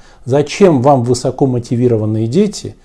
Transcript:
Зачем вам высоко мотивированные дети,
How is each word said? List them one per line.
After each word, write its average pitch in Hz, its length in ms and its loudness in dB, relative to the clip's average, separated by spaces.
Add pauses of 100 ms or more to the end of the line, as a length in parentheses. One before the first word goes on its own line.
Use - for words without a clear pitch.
(260)
Зачем 147 560 2
вам 139 200 4
высоко 127 440 -2
мотивированные 117 800 -2
дети, 175 580 -2